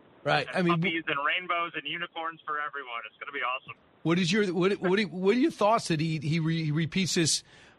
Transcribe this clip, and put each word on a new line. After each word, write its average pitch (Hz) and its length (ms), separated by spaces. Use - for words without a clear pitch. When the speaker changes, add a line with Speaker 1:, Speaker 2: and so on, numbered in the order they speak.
Speaker 1:
Right. 151 240
Speaker 2:
And - 100
Speaker 1:
I 190 60
mean, 170 180
Speaker 2:
puppies 165 260
and 151 160
rainbows 170 520
and 151 100
unicorns 165 640
for 151 100
everyone. 139 480
It's 110 140
gonna 135 120
be 139 120
awesome. 127 320
Speaker 1:
What 170 160
is 180 140
your, 208 160
what, 180 240
what, 185 180
what 185 240
are 247 40
your 320 120
thoughts 214 380
that 160 100
he, 160 180
he, 156 220
re-, 160 260
he 147 60
repeats 165 420
this? 165 300